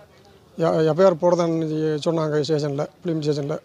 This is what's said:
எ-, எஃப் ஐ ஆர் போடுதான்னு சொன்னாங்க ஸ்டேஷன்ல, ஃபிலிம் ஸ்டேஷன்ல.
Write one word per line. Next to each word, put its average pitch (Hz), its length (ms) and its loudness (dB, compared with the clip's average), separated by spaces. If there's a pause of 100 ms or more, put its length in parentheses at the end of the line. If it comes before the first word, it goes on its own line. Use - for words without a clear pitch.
(600)
எ-, 165 260 2
எஃப் 156 140 0
ஐ 190 60 6
ஆர் 175 160 4
போடுதான்னு 160 840 0
சொன்னாங்க 156 360 0
ஸ்டேஷன்ல, 147 460 -2 (160)
ஃபிலிம் 160 180 -4
ஸ்டேஷன்ல. 147 440 -4